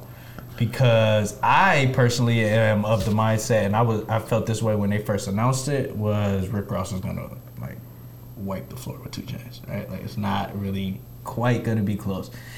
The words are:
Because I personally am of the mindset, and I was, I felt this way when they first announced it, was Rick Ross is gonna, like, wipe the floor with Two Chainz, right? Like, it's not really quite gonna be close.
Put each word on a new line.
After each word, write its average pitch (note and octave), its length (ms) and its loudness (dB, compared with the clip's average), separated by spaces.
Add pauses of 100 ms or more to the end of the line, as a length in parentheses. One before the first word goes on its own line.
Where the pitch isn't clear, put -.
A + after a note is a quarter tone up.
(580)
Because A2 840 4
I C#3+ 520 6
personally A#2+ 520 4
am G#2+ 400 4
of G#2+ 200 2
the G#2+ 60 0
mindset, A2 540 2
and G2+ 100 2
I A2+ 60 4
was, A2+ 280 2
I A2 100 2
felt G#2+ 260 0
this A2 160 -2
way A2 140 2
when G2+ 160 0
they G#2 80 2
first G2 280 -2
announced A#2 400 0
it, C#3 280 -2
was G#2 540 0
Rick G2+ 200 -4
Ross F#2+ 220 -4
is F#2 80 -4
gonna, F2+ 300 -6 (300)
like, - 180 -10 (600)
wipe G2 320 -8
the - 60 -14
floor - 260 -10
with - 100 -12
Two - 120 -10
Chainz, - 440 -12
right? - 220 -8
Like, F#2 140 -8
it's - 140 -8
not G2 420 -4
really F#2+ 400 -4 (240)
quite A#2+ 400 0
gonna A2 180 0
be G2+ 140 2
close. F#2+ 340 -4 (280)